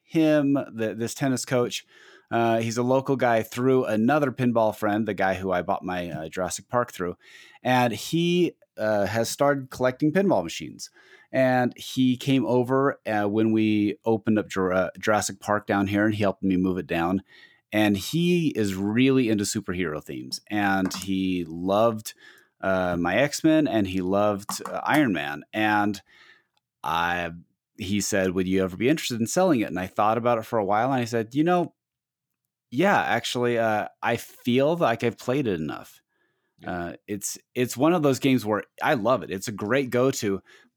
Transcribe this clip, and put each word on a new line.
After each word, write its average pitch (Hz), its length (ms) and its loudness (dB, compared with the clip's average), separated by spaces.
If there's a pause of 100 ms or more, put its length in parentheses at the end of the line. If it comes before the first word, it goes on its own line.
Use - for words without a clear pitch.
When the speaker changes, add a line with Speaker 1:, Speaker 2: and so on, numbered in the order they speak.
Speaker 1:
him, 151 520 2
the, 110 420 -4
this 113 180 -4
tennis 131 300 -2
coach. 123 420 -2 (460)
Uh, 117 260 2
he's 113 200 -4
a 123 40 2
local 131 320 2
guy 117 300 2
through 127 400 2
another 123 480 2
pinball 117 420 2
friend, 107 320 -2
the 104 80 -2
guy 95 200 2
who 92 180 -4
I 90 100 0
bought 92 220 -4
my, 90 260 -6
uh, 78 180 -8
Jurassic 90 400 -6
Park 120 220 -2
through. 90 260 -6 (460)
And 123 300 2
he, 170 640 0 (200)
uh, 107 300 0
has 113 220 0
started 143 420 0
collecting 127 400 0
pinball 156 320 2
machines. 76 480 -10 (400)
And 127 460 2
he 127 400 0
came 135 300 2
over, 123 600 2
uh, 104 220 0
when 110 240 2
we 107 520 2
opened 110 340 2
up 98 100 -2
Jura-, 92 500 0
Jurassic 101 400 0
Park 104 280 -2
down 101 220 0
here, 101 160 2
and 107 100 2
he 104 80 -2
helped 98 220 0
me 95 120 2
move 92 220 0
it 80 80 -6
down. 85 360 -2 (500)
And 107 240 2
he 170 540 0
is 98 260 -2
really 120 520 2
into 104 140 0
superhero 90 580 -4
themes, 65 480 -12
and 98 460 0
he 95 500 -4
loved, 98 680 0 (460)
uh, 92 360 0
my 87 200 0
X-Men, 151 500 2
and 101 220 0
he 92 120 -4
loved, 101 640 -2
uh, - 200 -8
Iron 127 280 2
Man. 73 300 -6 (100)
And 104 480 0 (840)
I, 85 480 -2 (460)
he 101 220 -2
said, 95 300 0
"Would 90 160 -2
you 95 160 2
ever 92 140 -4
be 110 120 0
interested 139 300 -2
in 113 80 -2
selling 180 320 2
it?" 107 120 -2
And 90 100 -6
I 92 80 -6
thought 110 300 0
about 120 200 2
it 107 80 -8
for 117 140 -2
a 101 40 0
while, 107 280 2
and 123 100 0
I - 20 -4
said, 113 300 -4
"You 151 80 2
know, 175 320 0 (960)
yeah, 151 320 2
actually, 120 560 0
uh, 107 300 0 (120)
I 117 180 0
feel 135 580 0
like 135 260 0
I've 117 160 -2
played 127 300 -2
it 90 100 0
enough." - 420 -10 (600)
Speaker 2:
Yeah. - 100 -12
Speaker 1:
Uh, 85 220 -6 (160)
it's, 101 300 -8 (180)
it's 123 200 -2
one 151 160 2
of 165 120 2
those 135 160 2
games 127 260 2
where 104 160 0 (180)
I 143 140 2
love 110 300 0
it. 71 80 -10
It's 95 160 -6
a 117 40 -6
great 113 380 -2
go-to, 120 500 0 (360)